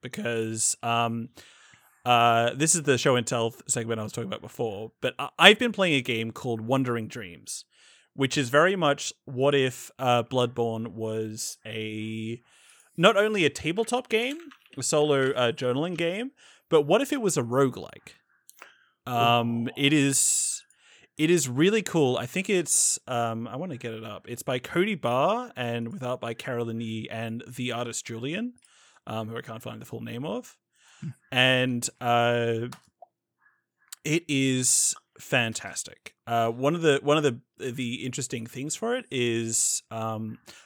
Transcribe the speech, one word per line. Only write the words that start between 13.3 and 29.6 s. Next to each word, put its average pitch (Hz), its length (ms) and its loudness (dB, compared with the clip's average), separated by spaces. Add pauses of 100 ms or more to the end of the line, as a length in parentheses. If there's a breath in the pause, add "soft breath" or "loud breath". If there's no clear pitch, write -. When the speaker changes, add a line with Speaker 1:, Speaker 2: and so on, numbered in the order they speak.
Speaker 1:
a 143 40 4
tabletop 220 600 -2
game, 247 280 -2 (400)
a 131 60 -6
solo, 143 480 4
uh, 123 200 2
journaling 139 460 -2
game, 190 340 -4 (380 soft breath)
but 156 140 6
what 175 180 4
if 277 100 -4
it 285 100 -2
was 196 160 0
a 131 60 0
roguelike? 123 720 -2 (920 loud breath)
Um, 117 640 2
Speaker 2:
Ooh. 127 80 -6
Speaker 1:
it 139 160 2
is, - 720 2 (540 soft breath)
it 156 120 2
is 156 200 4
really 180 320 4
cool. 139 360 2
I - 80 -4
think 185 240 -4
it's, - 560 0
um, 117 400 -4
I 120 120 -10
wanna 165 180 -8
get 120 180 -10
it 110 120 -12
up. 104 240 -14
It's 120 140 -10
by 127 160 -2
Cody 190 360 0
Barr 170 600 0
and 117 340 -4
without 127 300 -8
by 117 120 -6
Carolyn 117 460 -6
Yee 110 320 -6
and 113 340 -8
the 123 280 -6
artist 117 320 -6
Julian, 151 480 -6 (520 soft breath)
um, 110 220 -6
who 113 100 -10
I 123 40 -6
can't 113 200 -14